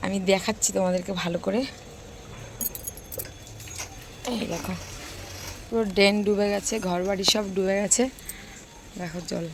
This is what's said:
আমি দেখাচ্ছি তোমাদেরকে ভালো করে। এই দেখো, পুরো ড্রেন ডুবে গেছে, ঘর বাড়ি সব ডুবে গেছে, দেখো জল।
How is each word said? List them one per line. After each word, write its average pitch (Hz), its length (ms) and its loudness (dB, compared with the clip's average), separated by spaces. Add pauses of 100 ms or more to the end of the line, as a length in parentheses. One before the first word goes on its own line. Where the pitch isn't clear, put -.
আমি 196 120 2 (140)
দেখাচ্ছি 190 460 4
তোমাদেরকে 185 340 2 (100)
ভালো 170 240 0
করে। 202 160 2 (2750)
এই 226 220 -2
দেখো, 170 200 -4 (920)
পুরো 226 180 2 (120)
ড্রেন 202 200 10 (100)
ডুবে 202 280 6
গেছে, 202 200 0 (140)
ঘর 180 120 2 (100)
বাড়ি 196 240 2
সব 208 120 2 (100)
ডুবে 190 260 4
গেছে, 208 220 4 (960)
দেখো 175 200 -6 (120)
জল। 175 220 -2